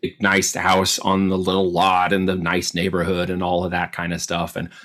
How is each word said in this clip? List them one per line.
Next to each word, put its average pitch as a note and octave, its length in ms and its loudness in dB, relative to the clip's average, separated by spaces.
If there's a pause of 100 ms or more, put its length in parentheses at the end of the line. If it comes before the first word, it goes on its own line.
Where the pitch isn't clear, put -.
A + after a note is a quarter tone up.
big, - 220 -8
nice G2 320 2
house F#2+ 460 2
on F#2+ 280 2
the F#2+ 80 0
little F#2 340 2
lot F2+ 440 4
and F#2 120 2
the F#2+ 100 0
nice F2 360 -2
neighborhood F2+ 560 0
and F2+ 140 -2
all F2+ 220 0
of F2 80 -4
that F2 220 -2
kinda E2+ 240 -4
stuff. E2+ 380 -4
And, E2+ 140 -8 (140)